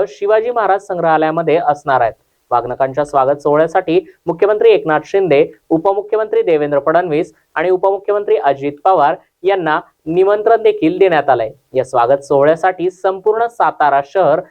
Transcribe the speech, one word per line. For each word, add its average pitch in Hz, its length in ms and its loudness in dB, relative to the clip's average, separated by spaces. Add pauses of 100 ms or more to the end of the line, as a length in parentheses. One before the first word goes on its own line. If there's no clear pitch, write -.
शिवाजी 220 420 -2
महाराज 202 360 -2
संग्रहालयामध्ये 160 720 0
असणार 143 440 -2
आहेत. 113 120 -2 (380)
वाघनखांच्या 127 540 -2
स्वागत 139 360 0
सोहळ्यासाठी 165 580 0 (260)
मुख्यमंत्री 214 460 0
एकनाथ 156 340 2
शिंदे, 165 400 2 (240)
उपमुख्यमंत्री 208 720 -2
देवेंद्र 147 440 0
फडणवीस 165 480 -2 (220)
आणि 165 140 -2
उपमुख्यमंत्री 202 680 -2
अजित 139 460 -2
पवार 170 320 2 (280)
यांना 175 360 -2 (260)
निमंत्रण 208 580 2
देखील 185 340 0
देण्यात 175 320 2
आलंय. 117 220 0 (220)
या 131 120 0
स्वागत 127 380 0
सोहळ्यासाठी 165 680 0
संपूर्ण 196 560 -2
सातारा 151 580 0
शहर 170 460 0